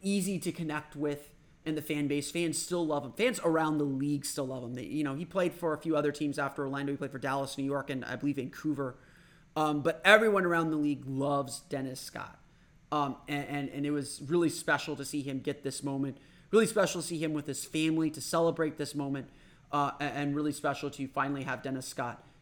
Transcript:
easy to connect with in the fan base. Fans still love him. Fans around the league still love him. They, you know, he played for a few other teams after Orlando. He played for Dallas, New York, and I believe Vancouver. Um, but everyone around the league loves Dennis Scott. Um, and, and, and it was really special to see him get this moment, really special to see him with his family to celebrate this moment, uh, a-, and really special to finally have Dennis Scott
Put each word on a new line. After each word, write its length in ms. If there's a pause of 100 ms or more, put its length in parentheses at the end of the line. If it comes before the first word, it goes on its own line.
easy 360
to 140
connect 420
with 360 (340)
in 100
the 80
fan 260
base. 220
Fans 280
still 260
love 200
him. 80
Fans 320
around 340
the 60
league 400
still 220
love 180
him. 100
They, 80
you 220
know, 100
he 100
played 300
for 180
a 60
few 180
other 160
teams 260
after 240
Orlando. 300
He 60
played 140
for 60
Dallas, 380
New 80
York, 240
and 160
I 120
believe 200
Vancouver. 640 (560)
Um, 280
but 220
everyone 420
around 240
the 60
league 300
loves 540
Dennis 400
Scott. 380 (520)
Um, 260 (120)
and, 200
and, 200
and 180
it 40
was 360
really 220
special 480
to 80
see 180
him 180
get 220
this 200
moment, 360 (320)
really 160
special 340
to 60
see 120
him 140
with 140
his 180
family 460
to 100
celebrate 580
this 160
moment, 340 (420)
uh, 300
a-, 40
and 300
really 180
special 380
to 160
finally 360
have 200
Dennis 240
Scott 380 (180)